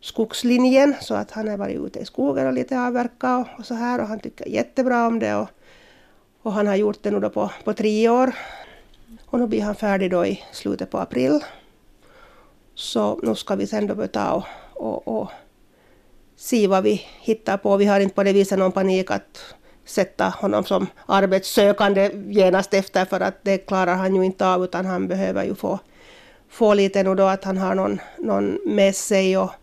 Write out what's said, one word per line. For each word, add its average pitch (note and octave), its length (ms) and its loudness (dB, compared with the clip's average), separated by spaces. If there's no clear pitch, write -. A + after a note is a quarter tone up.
skogslinjen, B3+ 1000 2
så - 140 -6
att G3+ 160 -6
han A3 180 -6
har G#3 80 -6
varit G3 240 -6
ute - 180 -10
i - 60 -8
skogen C4 420 -2
och C4 60 0
lite B3+ 280 -2
avverkat B3 720 -2
och, - 60 -20
och A3+ 80 -14
så B3 80 -6
här, A#3+ 260 -2
och A3+ 80 -2
han G#3+ 120 -8
tycker - 280 -12
jättebra A#3+ 580 0
om A#3 120 0
det G#3+ 160 0
och, G3+ 140 -2
och A3 100 -4
han G#3 140 0
har G3+ 100 0
gjort G#3 260 0
det G#3 80 -2
nu G3+ 100 -2
då G#3 100 -2
på, G#3 200 -4
på G#3+ 80 -2
tre G#3+ 360 2
år. B3 240 4
Och B3 140 -2
nu B3 60 2
blir A3 160 0
han G#3 120 -2
färdig G3 360 0
då F3+ 160 0
i G3 160 -4
slutet - 380 -6
på - 80 -4
april. C4 420 0
Så - 480 -2
nu A3 120 0
ska - 200 -4
vi G3 120 -2
sen G#3 200 -2
då G3+ 80 -2
börja G3+ 140 -6
ta G#3 360 -2
och, - 340 -8
och, A3 140 -4
och - 80 -10
se A3 300 2
vad F#3+ 160 4
vi G#3+ 200 2
hittar G#3+ 360 -2
på. G3+ 200 2
Vi G3+ 80 4
har G3+ 160 4
inte G3 140 0
på G3+ 80 0
det G3 100 2
viset G3 260 4
någon F#3 140 2
panik F#3+ 380 0
att - 440 -10
sätta - 440 -2
honom G3+ 360 0
som F#3+ 220 0
arbetssökande G3 1040 2
genast F#3+ 460 4
efter, F#3+ 300 0
för F#3 160 -4
att F#3+ 140 -2
det G3 140 0
klarar F#3+ 360 0
han F#3+ 200 0
ju F#3 100 4
inte F#3+ 220 0
av, F#3 180 2
utan F#3 220 -4
han F#3 220 -4
behöver F#3+ 360 -2
ju G3 100 -4
få, - 240 -6
få G#3+ 260 4
lite G3 280 2
nu F#3+ 120 2
då F#3+ 120 4
att F#3+ 180 0
han F#3+ 120 -2
har F#3+ 180 0
någon, G3 260 -2
någon G3+ 460 -2
med G3 320 2
sig F#3+ 420 0
och F#3+ 120 -2